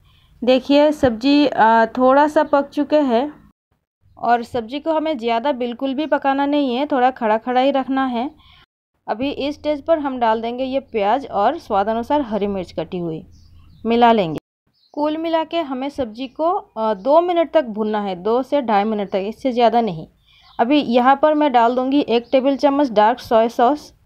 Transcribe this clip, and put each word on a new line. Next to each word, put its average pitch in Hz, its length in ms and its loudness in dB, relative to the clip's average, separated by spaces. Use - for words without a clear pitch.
देखिए 277 480 4
सब्ज़ी, 277 540 2
अ, 226 400 4
थोड़ा 262 420 2
सा 302 140 2
पक 285 260 0
चुके 294 320 0
हैं 269 500 -2
और 240 240 0
सब्ज़ी 240 380 -8
को 320 120 -2
हमें 311 260 -2
ज़्यादा 233 340 -2
बिल्कुल 247 420 -6
भी 302 120 -4
पकाना 277 400 0
नहीं 285 300 0
है, 277 100 -2
थोड़ा 254 240 2
खड़ा 226 280 0
खड़ा 247 220 -2
ही 269 100 2
रखना 269 340 -2
है। 254 500 -8
अभी 247 220 -4
इस 277 240 -6
स्टेज 294 320 -6
पर 330 120 2
हम 269 200 -6
डाल 226 240 0
देंगे 240 220 -6
ये 262 160 -4
प्याज 220 460 -2
और 220 320 0
स्वादानुसार 226 640 -2
हरी 208 260 -4
मिर्च 196 260 -6
कटी 165 260 -8
हुई, 170 240 -6
मिला 233 260 4
लेंगे। 175 260 -2
कुल 302 240 -4
मिला 320 280 -2
के 339 160 -6
हमें 262 280 -6
सब्ज़ी 247 400 -8
को, 311 240 -4
अ, 220 420 -4
दो 254 260 2
मिनट 349 320 0
तक 320 120 2
भूनना 214 360 -4
है, 202 160 -4
दो 220 260 -2
से 285 200 -2
ढाई 214 220 0
मिनट 208 260 -4
तक, 202 80 -2
इससे 220 340 -4
ज़्यादा 233 280 4
नहीं। 170 260 -4
अभी 269 220 2
यहाँ 254 420 2
पर 311 120 4
मैं 302 180 2
डाल 240 220 4
दूँगी 262 260 0
एक 233 320 -2
टेबल 269 240 2
चम्मच 277 340 2
डार्क 214 280 2
सोया 226 300 2
सॉस। 240 440 0